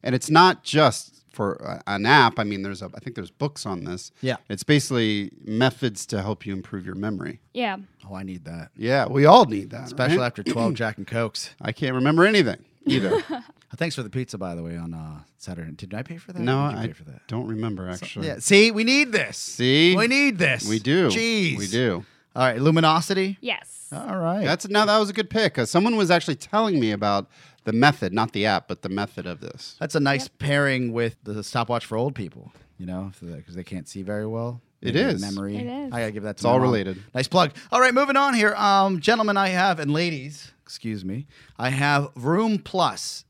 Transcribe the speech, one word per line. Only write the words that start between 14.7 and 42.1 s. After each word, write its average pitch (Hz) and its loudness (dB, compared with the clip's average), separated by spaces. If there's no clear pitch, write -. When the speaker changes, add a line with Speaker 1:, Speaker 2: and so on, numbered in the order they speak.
Speaker 2:
on, 82 -10
uh, 78 -12
Saturday. 85 -12
Did 90 -14
I 113 -8
pay 170 -14
for 175 -20
that? 180 -8
Speaker 1:
No, 135 0
Speaker 2:
Did - -6
you 110 -6
Speaker 1:
I 110 -4
Speaker 2:
pay - -6
for 78 -18
that? 71 -20
Speaker 1:
don't 110 -6
remember, 107 -6
Speaker 2:
So, - -14
Speaker 1:
actually. 160 -8
Speaker 2:
yeah. 143 -6
See, 202 6
we 220 0
need 262 2
this. 131 -2
Speaker 1:
See? 151 2
Speaker 2:
We 214 2
need 269 2
this. 131 0
Speaker 1:
We 110 0
do. 147 2
Speaker 2:
Jeez. 208 0
Speaker 1:
We 101 -6
do. 101 -2
Speaker 2:
All 123 2
right, 120 2
Luminosity? 165 2
Speaker 3:
Yes. - -10
Speaker 2:
All 190 -8
right. 180 -2
Speaker 1:
That's, 160 0
no, 208 4
that 208 4
was 214 2
a 202 -10
good 208 -4
pick, 214 2
'cause 120 -2
someone 220 4
was 190 4
actually 165 2
telling 202 0
me 110 2
about 101 -2
the 110 -2
method, 113 4
not 110 -2
the 101 0
app, 98 0
but 92 -8
the 95 -8
method 98 -6
of 85 -12
this. - -18
Speaker 2:
That's 165 -6
a 151 2
nice 139 0
Speaker 3:
Yep. - -18
Speaker 2:
pairing 139 0
with 117 -2
the 107 -8
stopwatch 117 -4
for 110 -8
old 127 -2
people, 80 -12
you 92 -14
know, 92 -8
so 87 -18
that, 80 -14
'cause 87 -18
they 90 -12
can't 87 -12
see 98 -14
very 104 -6
well. 117 -8
Speaker 1:
It 123 -4
Speaker 2:
Maybe 160 2
Speaker 1:
is. 95 -4
Speaker 2:
memory. 101 -6
Speaker 3:
It 240 -6
is. 262 -10
Speaker 2:
I 120 -6
gotta 110 -4
give 104 -10
that 104 -8
to - -16
Speaker 1:
It's - -4
all 120 6
Speaker 2:
my 127 2
mom. 127 2
Speaker 1:
related. 95 -4
Speaker 2:
Nice 131 -2
plug. 170 2
All 240 4
right, 254 6
moving 277 4
on 277 2
here. 214 4
Um, 196 4
gentlemen, 208 2
I 196 2
have, 185 2
and 147 0
ladies, 151 -4
excuse 107 -10
me, 117 -6
I 123 -2
have 143 2